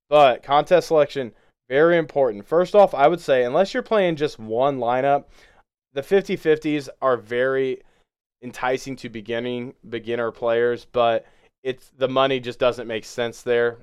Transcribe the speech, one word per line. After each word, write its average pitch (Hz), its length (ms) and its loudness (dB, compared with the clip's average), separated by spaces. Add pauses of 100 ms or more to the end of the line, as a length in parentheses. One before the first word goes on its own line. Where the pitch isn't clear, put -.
(100)
but 143 320 4
contest 147 460 2
selection, 139 440 0 (360)
very 165 300 2
important. 131 480 -2
First 175 280 0
off, 196 200 6
I 139 140 4
would 175 120 0
say, 131 240 2
unless 156 300 0
you're 254 80 -4
playing 190 340 0
just 143 220 -4
one 123 400 -2
lineup, 131 460 0 (720)
the 139 80 -6
fifty 196 340 -2
fifties 151 520 0 (140)
are 131 140 2
very 127 640 -2 (600)
enticing 127 540 -6
to 123 120 -14
beginning, 120 640 -8 (140)
beginner 113 420 -6
players, 120 540 -2
but 117 420 0 (380)
it's, 131 320 -10
the 131 100 -2
money 131 320 0
just 120 220 -10
doesn't 120 260 0
make 110 180 -6
sense 117 380 -8
there. 120 400 0